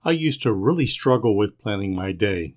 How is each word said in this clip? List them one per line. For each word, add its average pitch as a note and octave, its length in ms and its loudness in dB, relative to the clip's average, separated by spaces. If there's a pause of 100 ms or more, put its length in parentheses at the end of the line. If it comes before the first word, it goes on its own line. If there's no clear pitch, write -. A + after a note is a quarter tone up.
I E3 80 2
used D#3 320 -2
to A#2 100 2
really C3 320 2
struggle A#2+ 500 2
with G2+ 220 0
planning G2 360 -4
my F#2 180 -4
day, F2+ 440 -2